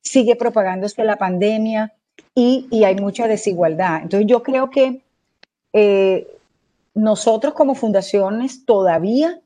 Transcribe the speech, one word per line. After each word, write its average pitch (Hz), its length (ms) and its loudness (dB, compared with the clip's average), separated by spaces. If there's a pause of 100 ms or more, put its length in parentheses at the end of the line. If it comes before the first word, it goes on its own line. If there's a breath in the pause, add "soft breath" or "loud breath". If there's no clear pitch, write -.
Sigue 233 340 2
propagándose 208 680 -2
la 208 140 0
pandemia 214 760 -2 (420)
y, 254 340 2
y 220 140 4
hay 190 120 4
mucha 202 320 -4
desigualdad. 175 760 -2
Entonces, 196 240 0
yo 240 160 2
creo 262 260 -2
que, 262 320 0 (720)
eh, 196 540 2 (680)
nosotros 220 600 0
como 277 200 0
fundaciones 208 920 -2
todavía 208 800 0